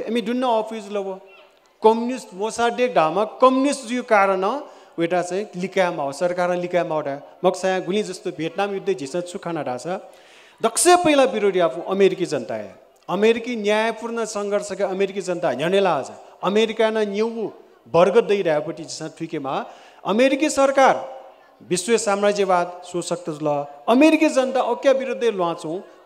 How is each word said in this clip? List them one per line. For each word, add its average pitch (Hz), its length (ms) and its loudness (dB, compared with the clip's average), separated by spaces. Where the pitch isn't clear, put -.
एमी 226 140 -2
दुन्न 247 220 -2
अफिस 220 480 -4
ल 208 60 -4
वो। 190 220 -6
कम्युनिस्ट 233 500 2
मोसाडेक 220 600 0
ढामा 165 280 2
कम्युनिस्ट 262 640 2
जिउ 240 180 -4
कारण 196 580 2
वेटा 170 220 0
चाहिँ 180 340 -4
लिकायमा 180 480 -2
हो, 139 80 -4
सरकार 180 440 -2
लिकायमा 170 400 -2
हो 156 60 -2
डा। 139 440 -10
मक्साया 185 340 0
गुली 185 240 -2
जस्तो 180 280 -8
भियतनाम 165 420 -4
युद्ध 190 200 -2
झिसा 175 260 -6
सुखाना 175 440 -6
ढासा। 127 480 -8
दक्ष - 260 2
पहिला 339 360 6
विरोधी 202 360 2
आफू 170 220 2
अमेरिकी 180 440 2
जनता 123 300 -4
है। 101 240 -12
अमेरिकी 226 460 0
न्यायपूर्ण 226 720 -2
सङ्घर्ष 202 460 -4
के 190 120 -4
अमेरिकी 190 380 -2
जनता 170 300 -2
न्यानेला 180 400 2
आज। 139 200 -2
अमेरिका 214 460 2
न 220 80 -2
न्यु 214 520 -2
वर्ग 185 240 6
दै 202 260 2
ढापट्टि 156 400 -2
झिसा 156 240 -12
ठुकेमा 156 580 -6
अमेरिकी 269 440 2
सरकार 269 760 2
विश्व 214 280 0
साम्राज्यवाद 196 880 0
सो 175 160 -6
सक्त 170 280 -6
ल। 147 360 -2
अमेरिकी 311 400 6
जनता 254 320 0
ओक्या 247 300 2
विरुद्ध 240 320 -2
लुवाचौँ 175 560 -2